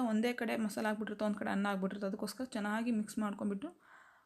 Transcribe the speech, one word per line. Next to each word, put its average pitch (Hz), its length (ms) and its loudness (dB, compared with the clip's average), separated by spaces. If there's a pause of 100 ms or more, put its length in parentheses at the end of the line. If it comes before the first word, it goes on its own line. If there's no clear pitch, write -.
ಒಂದೇ 220 240 4
ಕಡೆ 240 240 0
ಮಸಾಲೆ 220 320 0
ಆಗ್ಬಿಟ್ಟಿರುತ್ತೆ, 214 380 0
ಒಂದು 208 120 2
ಕಡೆ 214 120 -2
ಅನ್ನ 196 160 2
ಆಗ್ಬಿಟ್ಟಿರುತ್ತೆ. 196 440 0
ಅದಕ್ಕೋಸ್ಕರ 214 340 -4
ಚೆನ್ನಾಗಿ 220 460 0
ಮಿಕ್ಸ್ 214 280 0
ಮಾಡ್ಕೊಂಬಿಟ್ಟು 208 500 -2 (580)